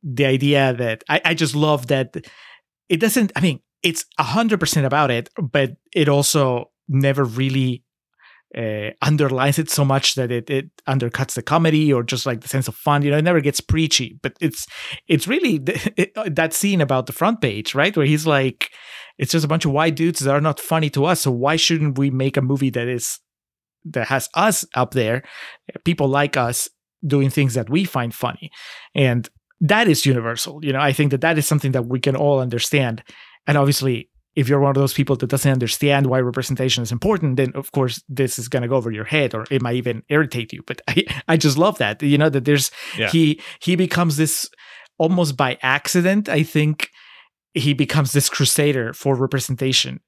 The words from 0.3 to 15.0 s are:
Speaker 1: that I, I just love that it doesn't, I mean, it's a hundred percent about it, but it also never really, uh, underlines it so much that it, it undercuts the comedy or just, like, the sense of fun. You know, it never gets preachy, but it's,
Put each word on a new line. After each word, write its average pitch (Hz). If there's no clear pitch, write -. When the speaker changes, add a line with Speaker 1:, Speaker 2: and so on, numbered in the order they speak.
Speaker 1:
that 117
I, 151
I 170
just 156
love 147
that 131
it 170
doesn't, 220
I 135
mean, 160
it's 165
a 151
hundred 208
percent 156
about 139
it, 117
but 139
it 151
also 139
never 139
really, 127
uh, 107
underlines 139
it 156
so 147
much 135
that 123
it, 120
it 139
undercuts 127
the 120
comedy 156
or 120
just, 120
like, 120
the -
sense 135
of 110
fun. 143
You 143
know, 147
it 156
never 170
gets 139
preachy, 151
but -
it's, -